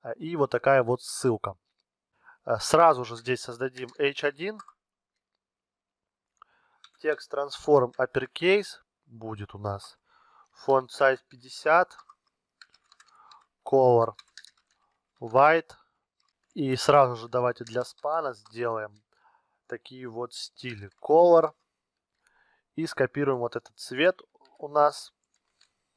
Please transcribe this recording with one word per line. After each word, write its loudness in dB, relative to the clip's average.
э, -10
и -12
вот 0
такая 2
вот -2
ссылка. -4
Э, -4
сразу 2
же -14
здесь -6
создадим -10
H -4
один. -8
Текст -6
transform 0
uppercase -2
будет -14
у -16
нас. -10
Font 2
size 0
пятьдесят. -2
Color 4
white. 2
И -2
сразу 4
же -14
давайте -2
для -6
спана -6
сделаем -8
такие -16
вот -10
стили. -14
Color. 6
И -4
скопируем -2
вот -6
этот -14
цвет -2
у -14
нас. 0